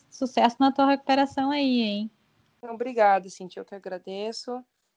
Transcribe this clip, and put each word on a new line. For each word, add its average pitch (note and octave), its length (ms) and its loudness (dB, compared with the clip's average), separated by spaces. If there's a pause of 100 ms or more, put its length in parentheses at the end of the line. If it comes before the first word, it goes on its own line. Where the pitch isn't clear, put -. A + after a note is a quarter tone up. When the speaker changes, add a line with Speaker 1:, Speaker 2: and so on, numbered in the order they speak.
(100)
Speaker 1:
sucesso A#3+ 480 -2
na C4+ 140 6
tua C#4 140 2
recuperação C4+ 640 0
aí, C4+ 320 0
hein? G#3+ 280 -4 (520)
Speaker 2:
Obrigada, A3 680 2
Cintia, F#3 320 -16
eu G3 60 -12
que - 80 -18
agradeço. G3 880 -10 (320)